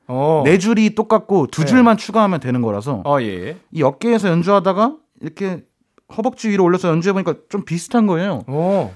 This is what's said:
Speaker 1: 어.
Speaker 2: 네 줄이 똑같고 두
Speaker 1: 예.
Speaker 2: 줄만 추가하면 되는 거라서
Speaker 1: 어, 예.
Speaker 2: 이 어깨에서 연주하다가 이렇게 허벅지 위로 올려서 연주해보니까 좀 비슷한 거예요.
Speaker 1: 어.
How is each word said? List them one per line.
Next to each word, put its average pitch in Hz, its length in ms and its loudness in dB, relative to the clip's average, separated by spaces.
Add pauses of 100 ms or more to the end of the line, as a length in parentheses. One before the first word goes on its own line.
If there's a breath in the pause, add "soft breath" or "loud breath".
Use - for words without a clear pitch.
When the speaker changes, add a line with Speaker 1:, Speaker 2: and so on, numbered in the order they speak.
Speaker 1:
어. 143 380 0
Speaker 2:
네 165 120 6
줄이 214 380 2
똑같고 208 520 0
두 - 140 -6
Speaker 1:
예. 160 40 0
Speaker 2:
줄만 233 320 4
추가하면 202 420 -2
되는 123 220 -2
거라서 110 440 -4
Speaker 1:
어, 143 160 2
예. 104 360 -8 (140)
Speaker 2:
이 160 120 -2
어깨에서 202 460 0
연주하다가 190 680 0 (260)
이렇게 185 420 -8 (520)
허벅지 226 340 -4
위로 196 160 2
올려서 180 240 2
연주해보니까 175 440 0 (160)
좀 202 160 -6
비슷한 190 400 -2
거예요. 175 400 -2
Speaker 1:
어. 156 500 -2